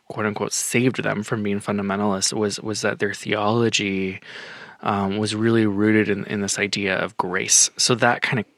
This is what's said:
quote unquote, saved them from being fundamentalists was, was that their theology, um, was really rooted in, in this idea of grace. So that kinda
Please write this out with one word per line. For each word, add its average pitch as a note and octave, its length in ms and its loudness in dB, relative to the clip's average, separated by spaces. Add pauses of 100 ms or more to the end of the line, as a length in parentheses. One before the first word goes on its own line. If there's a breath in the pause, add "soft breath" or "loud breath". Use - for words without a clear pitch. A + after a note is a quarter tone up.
quote G#2+ 160 -4
unquote, G#2+ 260 -4
saved A#2+ 500 0
them G#2 220 -2
from G#2+ 200 -4
being G2+ 180 -2
fundamentalists G2+ 720 -2
was, G#2 260 -2
was G#2+ 220 -6
that G#2 180 0
their G2+ 140 -2
theology, G#2 1040 0 (640 loud breath)
um, G2+ 360 0
was G#2+ 160 -2
really A2+ 320 4
rooted G#2 440 4
in, G2+ 160 -2
in G#2 160 -4
this G2 180 -2
idea G2 380 -2
of F2 200 -4
grace. F#2+ 600 2
So - 180 2
that A#2+ 260 4
kinda A2 220 0 (140)